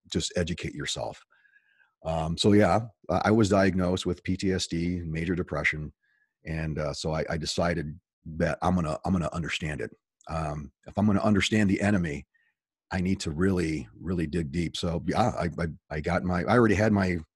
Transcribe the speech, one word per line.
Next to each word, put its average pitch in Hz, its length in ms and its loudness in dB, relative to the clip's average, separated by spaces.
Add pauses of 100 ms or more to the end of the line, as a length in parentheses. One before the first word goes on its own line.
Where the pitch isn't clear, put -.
(120)
just - 260 -4
educate 82 380 -2
yourself." - 480 -8 (840)
Um, 80 320 -2
so 104 160 4
yeah, 104 280 6 (280)
I, 90 160 0
I 98 60 4
was 107 180 6
diagnosed 92 580 2
with - 160 -4
P 92 140 -2
T 95 160 0
S 92 140 -2
D, 87 380 -2
major 82 300 -2
depression. 76 580 -4 (520)
And, 80 340 -4
uh, 73 140 -2
so 78 200 -4
I, 78 160 -2
I 85 80 -2
decided 80 600 -2 (380)
that 82 260 0
I'm 92 120 4
gonna, 78 300 0
I'm 92 80 0
gonna 82 200 0
understand 76 480 -6
it. 57 100 -6 (380)
Um, 76 420 -6 (160)
if - 100 -10
I'm 101 100 4
gonna 98 160 4
understand 104 460 4
the 95 120 0
enemy, 87 440 0 (680)
I 95 100 -2
need 92 200 0
to 82 100 -4
really, 80 560 0 (120)
really 85 280 -2
dig 78 240 -4
deep. 80 260 -2
So 82 300 -2
yeah, 104 320 2
I, 87 60 -2 (160)
I, 85 60 -2 (240)
I 78 100 -6
got 87 220 -2
my, 90 220 -2
I 113 120 2
already 107 180 6
had 107 180 4
my, 92 240 2 (180)